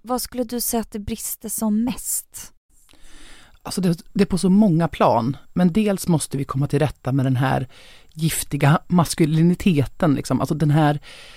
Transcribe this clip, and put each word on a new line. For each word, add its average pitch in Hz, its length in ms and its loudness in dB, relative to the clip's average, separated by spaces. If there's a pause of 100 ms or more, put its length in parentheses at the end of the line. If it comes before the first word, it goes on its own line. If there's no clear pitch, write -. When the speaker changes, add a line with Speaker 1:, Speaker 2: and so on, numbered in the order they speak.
Speaker 1:
vad 240 200 -4
skulle 247 220 -6
du 233 160 -6
säga 226 200 -2
att 208 100 -8
det 220 80 -10
brister 214 500 -10
som 220 360 -2
mest? - 680 -8 (1120)
Speaker 2:
Alltså - 180 -8
det, 175 180 0 (140)
det 196 120 2
är - 20 -2
på 185 120 -2
så 190 100 2
många 180 400 4
plan, 135 480 0 (160)
men 180 200 2
dels 202 360 0
måste 151 280 0
vi 139 80 -4
komma 139 220 -2
till 139 120 0
rätta 127 340 -2
med 135 140 0
den 131 100 0
här 131 320 0 (500)
giftiga 156 680 0
maskuliniteten, 160 1300 2
liksom. 123 260 -2
Alltså - 140 -2
den 151 160 0
här, 147 300 2 (360)